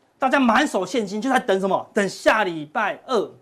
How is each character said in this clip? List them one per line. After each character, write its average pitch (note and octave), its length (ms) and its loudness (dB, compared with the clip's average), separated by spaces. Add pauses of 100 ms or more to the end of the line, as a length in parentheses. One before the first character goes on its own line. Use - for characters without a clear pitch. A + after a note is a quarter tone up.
(180)
大 C4 100 0
家 C#4 120 4
满 B3 260 4
手 F#3+ 180 -2
现 G#3+ 220 -4
金， G#3 160 -6
就 C4+ 80 -2
在 B3+ 80 2
等 F#3+ 220 0
什 G3 80 0
么？ D#3+ 260 -2
等 G3+ 140 0
下 A3+ 340 2
礼 E3 220 -4
拜 F3+ 420 -4
二， G#3 240 -2 (120)